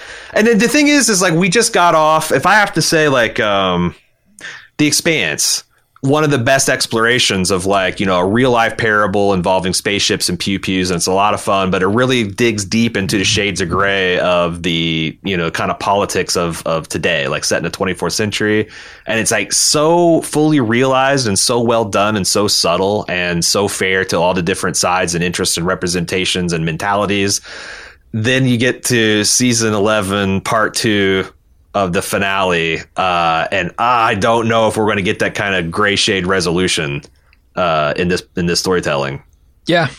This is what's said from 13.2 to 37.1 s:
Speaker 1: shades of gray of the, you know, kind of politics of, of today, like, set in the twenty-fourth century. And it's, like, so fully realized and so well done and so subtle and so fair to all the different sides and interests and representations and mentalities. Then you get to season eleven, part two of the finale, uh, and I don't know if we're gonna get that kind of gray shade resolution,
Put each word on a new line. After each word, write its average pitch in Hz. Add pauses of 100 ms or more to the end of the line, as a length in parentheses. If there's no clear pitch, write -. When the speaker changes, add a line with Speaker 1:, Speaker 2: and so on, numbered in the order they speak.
Speaker 1:
shades 101
of 82
gray 95
of 87
the, 82
you 98
know, 82
kind 98
of -
politics 101
of, 85
of 80
today, 78
like, 73
set 104
in -
the 82
twenty-fourth 90
century. 107 (380)
And 110
it's, 110
like, 104
so 165
fully 151
realized 131
and 98
so 123
well 113
done 104
and 92
so 104
subtle 95
and 90
so 101
fair 95
to 92
all 90
the 92
different 92
sides 90
and 85
interests 90
and 85
representations 90
and 80
mentalities. 101 (720)
Then 127
you 123
get 123
to 110
season 113
eleven, 101
part 107
two 98 (480)
of 95
the 95
finale, 92 (180)
uh, 85
and 90
I 117
don't 113
know 113
if 107
we're 107
gonna 101
get 101
that 101
kind 101
of 85
gray 101
shade 95
resolution, 87 (520)